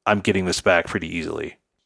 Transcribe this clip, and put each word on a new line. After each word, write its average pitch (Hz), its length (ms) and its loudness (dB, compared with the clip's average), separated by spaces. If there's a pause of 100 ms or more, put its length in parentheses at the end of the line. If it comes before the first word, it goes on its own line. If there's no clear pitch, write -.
I'm 104 140 2
getting 95 240 2
this 87 160 -2
back 87 260 4
pretty 85 280 -6
easily." 80 440 -6 (260)